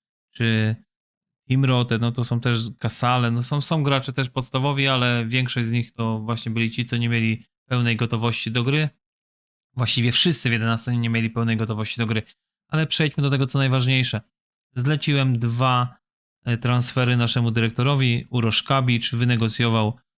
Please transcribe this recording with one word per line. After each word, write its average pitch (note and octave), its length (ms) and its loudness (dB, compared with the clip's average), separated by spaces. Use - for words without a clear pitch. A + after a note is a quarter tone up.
czy A2 420 2
Timrote, B2+ 500 2
no A#2 140 0
to A#2+ 120 -2
są A#2 160 -2
też A#2 200 0
Kasale. B2 520 0
No A#2+ 120 0
są, D3 180 -2
są D#3 220 0
gracze C3+ 300 0
też B2+ 160 -4
podstawowi, C#3 580 -2
ale B2 400 0
większość B2 400 -2
z A2+ 40 -2
nich A#2 200 -2
to A2+ 280 -2
właśnie A2+ 320 -6
byli A2+ 200 -2
ci, A#2+ 140 -4
co B2 120 -4
nie A#2 120 0
mieli A2+ 360 0
pełnej A#2+ 300 0
gotowości A2+ 560 -2
do A#2+ 120 -2
gry. C#3+ 260 0
Właściwie A#2+ 360 0
wszyscy - 380 2
w - 20 2
jedenastce A2+ 460 0
nie A#2 120 0
mieli A2+ 200 0
pełnej A2+ 280 0
gotowości A2 400 -4
do A#2 80 0
gry. A2 180 -2
Ale D#3 200 -2
przejdźmy D3+ 360 -2
do C#3 60 2
tego, C3+ 180 0
co C#3 120 0
najważniejsze. C3 640 2
Zleciłem C3+ 640 0
dwa, B2 580 0
e, A#2+ 120 0
transfery B2 600 2
naszemu A#2 340 2
dyrektorowi. B2 760 0
Urosz A#2 340 0
Kabicz B2 520 0
wynegocjował A2+ 840 2